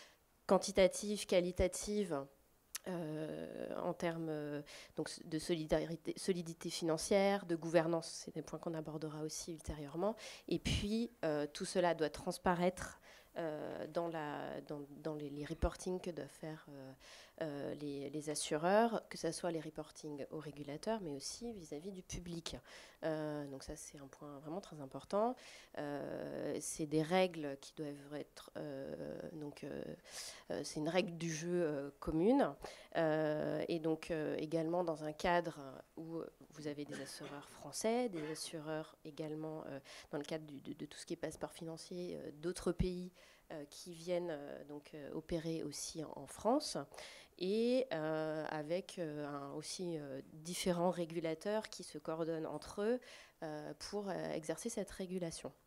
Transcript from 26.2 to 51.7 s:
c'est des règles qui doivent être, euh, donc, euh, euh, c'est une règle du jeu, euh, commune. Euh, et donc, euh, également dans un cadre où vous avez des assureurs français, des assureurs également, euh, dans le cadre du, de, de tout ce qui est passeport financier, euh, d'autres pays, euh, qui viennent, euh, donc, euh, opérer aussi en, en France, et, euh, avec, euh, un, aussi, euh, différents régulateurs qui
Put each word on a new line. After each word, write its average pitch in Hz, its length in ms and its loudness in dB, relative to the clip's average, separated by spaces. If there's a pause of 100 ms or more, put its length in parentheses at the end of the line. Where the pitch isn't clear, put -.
c'est - 240 -2
des 151 160 6
règles 165 580 4
qui - 160 -16
doivent 143 380 -6
être, - 420 -10
euh, 147 640 -4 (140)
donc, 147 300 -8
euh, - 200 -4 (640)
euh, 90 140 0
c'est - 160 -4
une 151 80 2
règle 170 300 2
du 170 120 0
jeu, 175 320 2
euh, 143 280 0 (100)
commune. 175 540 6 (420)
Euh, 151 720 4
et 170 120 2
donc, 156 300 2
euh, 156 280 0
également 165 440 2
dans 156 220 0
un 151 80 -2
cadre 170 480 2 (380)
où 165 240 -4 (320)
vous 151 140 -6
avez 147 180 -4
des 143 160 -6
assureurs 143 480 -10
français, 233 580 2
des 160 220 -2
assureurs 156 760 -4
également, 156 600 -4
euh, 139 120 -8 (320)
dans 156 60 -2
le 147 80 -2
cadre 156 220 -4
du, 143 160 -12
de, 147 100 -6
de 151 140 -6
tout - 120 -14
ce - 60 -12
qui - 80 -6
est 165 60 -2
passeport - 340 -4
financier, 170 640 -6
euh, 139 140 -8 (100)
d'autres 175 320 2
pays, 180 400 0 (400)
euh, 156 160 -6
qui - 240 -12
viennent, 175 380 2
euh, 143 340 -6
donc, 147 300 -10
euh, 147 180 -10
opérer 160 500 0
aussi 151 400 -4
en, - 140 -6
en 139 100 -8
France, 240 520 2 (600)
et, 226 540 4
euh, 156 560 2
avec, 160 500 -2
euh, 151 280 -2
un, 143 260 -4
aussi, 160 460 -2
euh, 139 240 -4 (100)
différents 175 580 2
régulateurs 170 760 0
qui - 140 -10